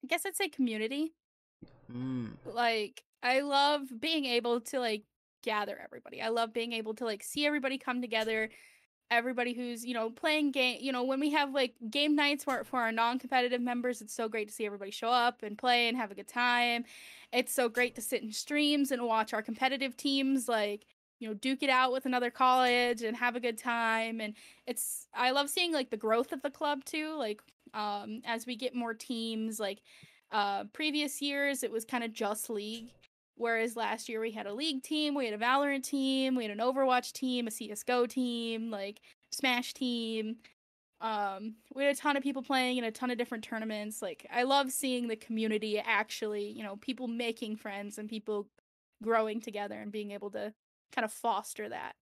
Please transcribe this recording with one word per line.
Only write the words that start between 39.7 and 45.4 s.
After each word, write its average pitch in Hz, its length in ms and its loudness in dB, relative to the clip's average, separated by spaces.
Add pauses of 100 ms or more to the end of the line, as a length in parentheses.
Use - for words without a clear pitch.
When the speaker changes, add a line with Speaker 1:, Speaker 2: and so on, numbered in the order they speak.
Speaker 1:
team. 226 640 -2 (600)
Um, 214 560 -4 (160)
we 269 120 0
had 285 100 6
a 269 40 -8
ton 294 180 2
of 269 60 0
people 269 200 -2
playing 254 360 2
in 240 60 -2
a 226 60 0
ton 247 200 -4
of 240 80 -2
different 233 260 -4
tournaments. 214 580 -6
Like, 180 280 -6
I 240 120 2
love 269 300 4
seeing 247 340 0
the 226 100 -2
community 220 640 0